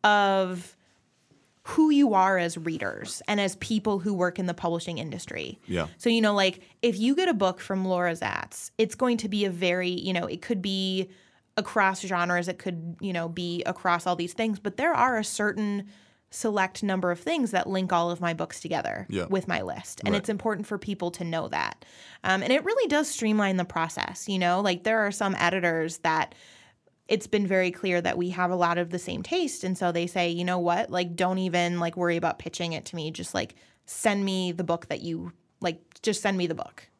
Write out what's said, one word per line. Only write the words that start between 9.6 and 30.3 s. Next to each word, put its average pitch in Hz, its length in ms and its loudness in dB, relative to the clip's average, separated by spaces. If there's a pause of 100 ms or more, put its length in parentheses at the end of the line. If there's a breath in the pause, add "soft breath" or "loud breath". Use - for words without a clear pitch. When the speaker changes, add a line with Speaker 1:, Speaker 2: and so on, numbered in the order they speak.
Speaker 1:
you 180 220 -2
know, 175 140 0
it - 160 -6
could 202 200 -2
be 190 480 -2 (460 loud breath)
across 190 460 0
genres, 175 480 0
it 185 80 -6
could, 170 420 -8
you 190 140 -4
know, 170 160 -2
be 175 360 -4
across 175 400 0
all 180 100 2
these 175 180 -4
things, 220 260 -2
but - 160 -6
there 320 180 2
are 254 240 4
a 214 60 0
certain 202 640 -2 (440 loud breath)
select 202 520 -2
number 185 280 0
of 175 80 -2
things 294 320 -2
that 190 180 0
link 190 240 0
all 170 180 2
of 170 80 -6
my 170 140 -2
books 165 260 -8
together - 480 -4
Speaker 2:
Yeah. - 220 -2
Speaker 1:
with 190 180 0
my 175 140 -2
list. - 420 -10
And 202 100 0
Speaker 2:
Right. 202 40 2
Speaker 1:
it's 196 120 -2
important 208 360 -4
for 202 140 -6
people 180 320 -6
to 175 120 -10
know 165 260 -4
that. - 360 -6 (380 loud breath)
Um, 95 180 2
and 247 100 0
it 302 140 2
really 453 240 2
does 294 180 2
streamline 208 500 2
the 175 80 0
process, - 640 -4
you 190 120 0
know? 180 200 4
Like, 180 240 0
there 220 220 2
are 202 60 0
some 196 260 -2
editors 170 640 2
that 160 340 0 (760 loud breath)
it's - 200 0
been 208 180 2
very 185 240 2
clear 180 320 0
that 175 160 0
we 180 120 0
have 180 200 0
a 185 60 2
lot 170 240 6
of 175 100 2
the 175 80 -2
same - 240 -4
taste, 330 440 0
and 185 120 2
so 175 140 4
they 170 160 2
say, 175 220 2
"You 175 160 0